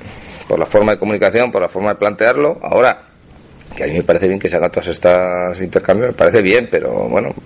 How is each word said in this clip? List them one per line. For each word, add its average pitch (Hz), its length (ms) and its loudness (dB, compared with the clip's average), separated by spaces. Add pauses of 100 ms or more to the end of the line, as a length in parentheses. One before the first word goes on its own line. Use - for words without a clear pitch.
(460)
por - 120 -2
la 82 80 -2
forma 107 260 2
de 98 60 -2
comunicación, 104 520 0
por 98 120 -2
la 87 60 0
forma 101 220 -4
de 98 60 -4
plantearlo. 123 640 0
Ahora, - 440 0 (720)
que - 80 -6
a - 20 -4
mí 73 80 -6
me 85 80 -2
parece 85 260 2
bien 95 120 0
que - 80 -2
se 90 80 -2
hagan 87 140 0
todas - 180 -6
estas 90 720 0
intercambios, 98 460 0
me - 80 -6
parece 92 260 4
bien, 113 280 2
pero - 380 -2
bueno, 87 220 -2 (160)